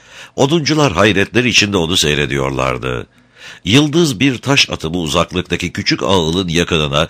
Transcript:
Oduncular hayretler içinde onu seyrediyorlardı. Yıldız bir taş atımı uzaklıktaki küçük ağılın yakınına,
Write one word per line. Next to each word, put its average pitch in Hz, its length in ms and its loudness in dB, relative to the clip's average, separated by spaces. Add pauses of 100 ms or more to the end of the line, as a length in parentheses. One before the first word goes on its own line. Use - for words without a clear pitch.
(360)
Oduncular 147 560 2
hayretler 98 520 2
içinde 101 320 0
onu 85 200 0
seyrediyorlardı. 65 1080 -2 (580)
Yıldız 147 560 2
bir 131 180 0
taş 135 320 0
atımı 80 280 -4
uzaklıktaki 85 720 -2
küçük 101 300 -4
ağılın 87 460 0
yakınına, 80 600 0